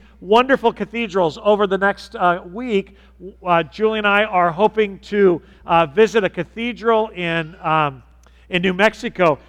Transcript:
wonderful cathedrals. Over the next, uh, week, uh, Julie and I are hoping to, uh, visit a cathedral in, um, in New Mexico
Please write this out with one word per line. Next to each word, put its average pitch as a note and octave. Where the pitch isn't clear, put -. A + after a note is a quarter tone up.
wonderful A#3
cathedrals. G3
Over G#3
the F#3+
next, G3
uh, F3+
week, G3
uh, E3+
Julie A3
and G#3
I G3+
are F3+
hoping G3+
to, F#3+
uh, E3
visit G3+
a F3+
cathedral A3
in, E3
um, D3+
in F3+
New F#3
Mexico F#3